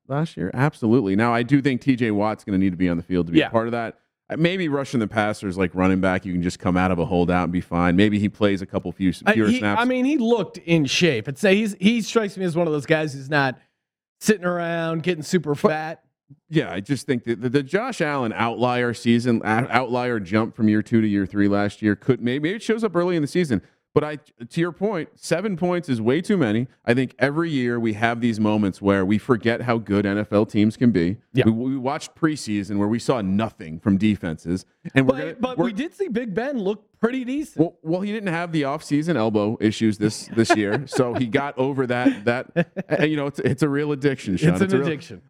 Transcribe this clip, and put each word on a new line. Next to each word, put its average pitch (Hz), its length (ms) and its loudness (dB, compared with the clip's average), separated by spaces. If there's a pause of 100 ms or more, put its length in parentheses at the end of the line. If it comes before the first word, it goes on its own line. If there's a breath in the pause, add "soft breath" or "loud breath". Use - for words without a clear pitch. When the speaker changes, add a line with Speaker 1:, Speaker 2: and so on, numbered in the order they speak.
Speaker 1:
last 147 300 -4
year? 92 180 -6
Absolutely. 117 600 2
Now, 117 180 2
I 120 80 0
do 131 180 2
think 131 200 0
T 135 160 -6
J 113 160 0
Watt's 104 320 -2
gonna 98 140 0
need 95 120 2
to 87 60 -4
be 90 120 2
on 85 80 0
the 85 60 -4
field 87 240 -2
to 82 60 -8
be 82 80 4
Speaker 2:
Yeah. 123 80 0
Speaker 1:
a - 20 -14
part 113 160 0
of 117 60 -6
that. 117 260 -6 (300)
Uh, - 100 -8
maybe 175 300 0
rushing 135 320 -2
the 104 80 -2
passers 104 500 -4
like 92 160 0
running 92 260 2
back, 92 240 0
you 95 80 -6
can 90 100 -2
just 90 180 -2
come 90 160 0
out 92 160 2
of 87 80 0
a 80 60 0
holdout 90 360 2
and 87 100 -2
be 90 80 0
fine. 87 360 2
Maybe 104 240 4
he 104 80 2
plays 98 340 0
a 98 40 -12
couple 92 260 -6
few 95 160 0
s-, - 180 -4
Speaker 2:
I, 202 60 4
Speaker 1:
fewer 107 160 2
Speaker 2:
he, 247 100 2
Speaker 1:
snaps. 208 240 0
Speaker 2:
I - 20 2
mean, 254 200 0
he 294 140 2
looked 226 400 0
in 165 260 2
shape. 131 420 0
It's, 139 160 -10
he's, 208 380 4
he 226 220 2
strikes 214 340 -2
me 190 80 -4
as 170 120 -2
one 170 120 0
of 156 40 0
those 147 140 -2
guys 156 280 0
who's 135 140 -14
not 139 300 0 (600)
sitting 196 240 2
around 170 580 -2
getting 165 220 -2
super 151 320 -2
Speaker 1:
But 208 140 4
Speaker 2:
fat. 156 340 -6 (440)
Speaker 1:
Yeah, 143 240 0
I 90 60 -6
just 117 280 -4
think 123 180 -2
that 117 160 -2
the, 127 80 -2
the 139 160 2
Josh 208 360 -4
Allen 139 320 -2
outlier 117 600 0
season, 117 500 2
a-, 110 240 0
outlier 123 520 0
jump 104 340 0
from 110 140 2
year 107 140 4
two 113 180 2
to 107 80 2
year 101 180 2
three 101 220 2
last 101 340 -2
year 104 140 4
could 120 240 0
maybe, 123 240 -2
maybe 175 120 -2
it 220 60 -12
shows 226 220 0
up 190 100 -2
early 175 220 0
in 160 60 0
the 139 60 -2
season. 143 340 0 (300 soft breath)
But 147 120 2
I, 151 120 -8 (340)
to 165 100 -2
your 170 100 0
point, 190 460 -4
seven 185 400 -4
points 175 320 -2
is 123 120 -2
way 123 200 0
too 202 160 0
many. 117 320 0 (160 soft breath)
I 120 100 2
think 127 240 -2
every 151 320 -2
year 123 300 -2
we 113 140 0
have 117 260 -2
these 113 180 0
moments 107 420 0
where 98 240 2
we 101 140 2
forget 113 440 0
how 117 160 0
good 101 280 0
N 101 100 0
F 104 160 -4
L 104 140 4
teams 107 300 2
can 120 160 4
be. 92 240 0 (160)
Speaker 2:
Yeah. 123 140 4
Speaker 1:
We, 110 40 6
we 127 260 0
watched 135 380 -6
preseason 107 640 -4
where 101 80 2
we 113 140 0
saw - 200 0
nothing 95 600 -4
from 98 180 2
defenses, 90 640 -2 (300 loud breath)
and 135 140 2
we're 131 80 4
Speaker 2:
But, - 40 -8
Speaker 1:
gonna, 160 200 -8
Speaker 2:
but 254 180 -4
Speaker 1:
we're 170 60 2
Speaker 2:
we 233 80 -4
did 269 200 -8
see 392 140 -6
Big 233 280 -4
Ben 247 260 -4
look 208 240 -4 (160)
pretty 247 240 -2
decent. 262 340 -6
Speaker 1:
Well, 165 240 2
well, 165 200 -2
he 208 100 -4
didn't 202 200 -4
have 170 200 -4
the 156 100 0
off-season 147 540 0
elbow 107 440 2
issues 107 380 2
this, 104 380 -2
this 113 180 4
year, 107 300 0
Speaker 2:
<laughs> - 20 -16
Speaker 1:
so 123 280 0
he 131 120 0
got 139 320 -2
over 135 300 0
that. 123 380 0
That, 131 640 -2
and, 151 220 2
you 156 60 -2
know, 143 100 -2
it's, 143 140 -8
it's 127 240 0
a 151 40 4
real 143 220 -2
addiction, 131 460 -2
Sean. 156 140 4
Speaker 2:
It's 180 100 2
an 196 60 2
Speaker 1:
It's 190 80 0
a - 40 6
real 165 80 0
Speaker 2:
addiction. 139 440 -8